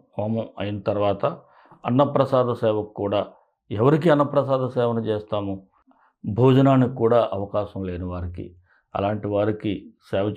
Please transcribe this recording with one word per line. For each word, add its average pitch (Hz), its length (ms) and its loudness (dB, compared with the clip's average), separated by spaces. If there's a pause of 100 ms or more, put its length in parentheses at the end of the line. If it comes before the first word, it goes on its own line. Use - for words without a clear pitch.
(180)
హోమం 110 300 -4 (100)
అయిన 104 220 -6
తర్వాత 101 440 0 (640)
అన్నప్రసాద 131 640 2
సేవకు 107 440 -2
కూడా 101 300 -2 (440)
ఎవరికి 143 400 2
అన్నప్రసాద 135 580 2
సేవను 117 320 0
చేస్తాము? 104 680 -4 (600)
భోజనానికి 131 680 4
కూడా 117 380 2
అవకాశం 101 520 -6
లేని 90 200 -6
వారికి, 90 500 -10 (400)
అలాంటి 101 320 -2
వారికి 104 640 -4 (180)
సేవ 101 260 -2